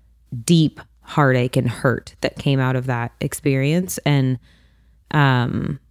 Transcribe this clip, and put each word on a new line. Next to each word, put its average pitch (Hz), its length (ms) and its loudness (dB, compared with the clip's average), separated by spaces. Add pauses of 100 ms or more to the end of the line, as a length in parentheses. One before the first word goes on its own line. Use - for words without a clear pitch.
(440)
deep 160 360 2 (220)
heartache 127 540 0
and 127 120 0
hurt - 540 -4
that - 160 -4
came 139 200 0
out 127 160 0
of 127 120 -4
that 120 340 -4
experience. 147 840 -2
And, 131 320 2 (720)
um, 139 680 0 (120)